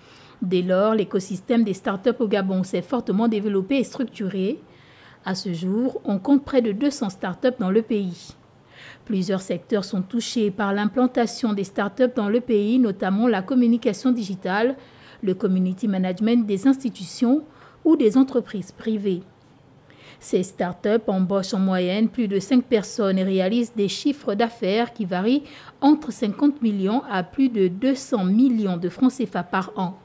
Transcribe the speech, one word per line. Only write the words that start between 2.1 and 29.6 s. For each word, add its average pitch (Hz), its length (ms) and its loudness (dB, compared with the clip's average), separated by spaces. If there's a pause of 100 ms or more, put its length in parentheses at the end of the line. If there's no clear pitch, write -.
au 220 100 0
Gabon 190 340 0
s'est 180 180 -4
fortement 226 460 -2
développé 208 520 0
et 233 40 0
structuré. 208 720 -6 (680)
À 190 100 -4
ce 185 160 -6
jour, 190 540 -4
on 196 120 0
compte 277 280 2
près 262 160 2
de 226 100 0
deux 262 200 -2
cents 233 180 -6
startups 247 500 -4
dans 185 120 0
le 226 100 4
pays. 202 540 -4 (680)
Plusieurs 190 380 -2
secteurs 185 420 -4
sont 190 180 -4
touchés 214 500 -2
par 196 200 -2
l'implantation 226 800 0
des 196 140 -2
startups 214 500 -2
dans 208 140 -2
le 226 100 2
pays, 226 400 2
notamment 202 480 0
la 208 140 2
communication 240 680 2
digitale, 208 640 -2 (460)
le 190 120 0
community 185 540 0
management 202 580 2
des 196 200 -2
institutions 262 760 0 (420)
ou 320 140 6
des 247 200 4
entreprises 247 540 0
privées. 202 500 -2 (1000)
Ces - 220 0
startups 190 640 -2
embauchent 190 460 0
en 196 60 0
moyenne 190 480 2
plus 214 220 -2
de 196 100 0
cinq 247 240 2
personnes 196 540 0
et 190 60 0
réalisent 190 520 0
des 202 140 0
chiffres 277 440 -2
d'affaires 226 600 -2
qui 226 100 -6
varient 202 400 0 (380)
entre 302 320 4
cinquante 285 480 0
millions 208 400 0 (100)
à 190 120 0
plus 269 260 0
de 208 180 2
deux 226 280 0
cents 226 300 -2
millions 214 520 2
de 180 100 -4
francs 247 240 2
C 233 140 -4
F - 100 -6
A 175 80 -2
par 190 320 -4